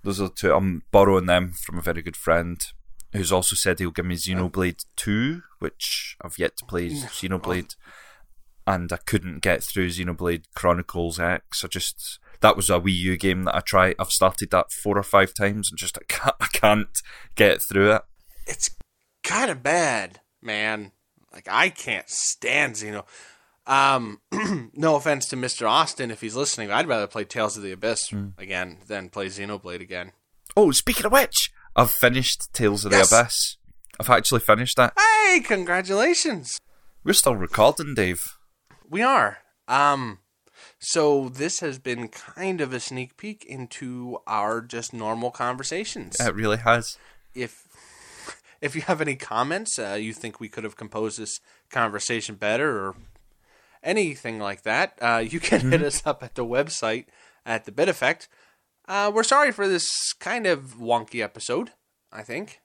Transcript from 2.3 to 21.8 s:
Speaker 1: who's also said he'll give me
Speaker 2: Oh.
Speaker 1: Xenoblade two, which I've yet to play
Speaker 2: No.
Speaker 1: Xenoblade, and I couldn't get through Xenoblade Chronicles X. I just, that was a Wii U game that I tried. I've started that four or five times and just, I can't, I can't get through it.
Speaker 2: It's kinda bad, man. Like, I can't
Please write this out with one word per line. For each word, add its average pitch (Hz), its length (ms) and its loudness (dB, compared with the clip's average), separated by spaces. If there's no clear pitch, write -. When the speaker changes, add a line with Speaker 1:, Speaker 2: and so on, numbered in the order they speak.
Speaker 1:
who's 95 180 -2
also 90 240 2
said 90 240 0
he'll 90 120 -2
give 87 140 -4
me 90 100 -2
Speaker 2:
Oh. - 20 -8
Speaker 1:
Xenoblade 90 680 -2
two, 127 480 -2
which - 640 -6
I've - 180 -12
yet - 180 -2
to - 80 -12
play 87 240 -4
Speaker 2:
No. 78 60 -6
Speaker 1:
Xenoblade, 90 680 -4
and 87 260 -2
I 87 40 -4
couldn't 92 440 -2
get 90 220 2
through 92 260 -2
Xenoblade 85 560 -2
Chronicles 87 640 0
X. - 440 -2
I 92 40 -10
just, - 520 -8
that 107 140 8
was 98 140 -2
a 90 100 4
Wii 92 140 2
U 90 240 0
game 92 280 0
that - 100 -2
I - 60 2
tried. 92 380 4
I've - 120 -2
started 95 400 2
that 90 200 2
four 101 260 -2
or 101 60 0
five 95 300 4
times 104 380 -2
and - 80 -12
just, - 180 -8
I - 100 -16
can't, - 320 0
I - 80 0
can't - 540 2
get 98 260 6
through 101 340 4
it. 110 60 -2
Speaker 2:
It's - 220 -4
kinda 208 320 0
bad, 131 680 0
man. 107 500 -4
Like, - 160 -20
I 131 200 4
can't 120 400 -6